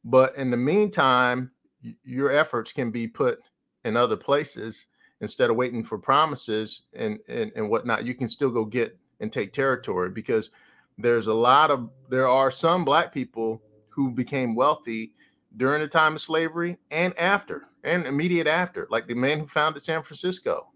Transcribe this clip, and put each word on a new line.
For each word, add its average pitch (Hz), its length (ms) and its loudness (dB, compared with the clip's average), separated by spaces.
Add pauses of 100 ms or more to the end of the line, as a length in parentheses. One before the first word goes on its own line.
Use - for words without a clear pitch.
But 131 320 6
in 135 140 -2
the 120 80 0
meantime, 127 920 2 (320)
y-, 113 200 -14
your 131 280 -2
efforts 143 400 0
can 123 180 -4
be 117 180 -4
put 123 320 0 (440)
in 113 140 -2
other 110 200 2
places 113 720 -4 (340)
instead 117 280 0
of 113 60 2
waiting 120 280 -2
for 110 140 -8
promises 131 880 -2 (100)
and, 110 340 -6
and, 117 280 -6
and 107 140 -4
whatnot. 113 360 -2
You 123 100 -6
can 123 120 -4
still 131 220 -2
go 117 140 -2
get 110 340 -4 (220)
and 107 140 -8
take 104 180 -6
territory, 120 600 -2
because 110 400 -2 (480)
there's 117 260 2
a 110 80 0
lot 135 380 6
of, 123 180 -2 (180)
there 131 200 2
are 131 240 4
some 170 340 0
Black 147 260 2
people 113 520 -6 (260)
who 135 220 -2
became 123 420 -2
wealthy 117 600 -2 (420)
during 135 260 0
the 151 60 -4
time 156 260 4
of 151 80 -8
slavery 165 560 -2 (140)
and 180 260 -2
after, 175 500 -2 (160)
and 160 220 -2
immediate 156 400 0
after, 165 460 -2
like 113 160 -2
the 120 80 -6
man 139 240 0
who 151 80 -10
founded 151 340 -2
San 160 220 -4
Francisco. - 720 -6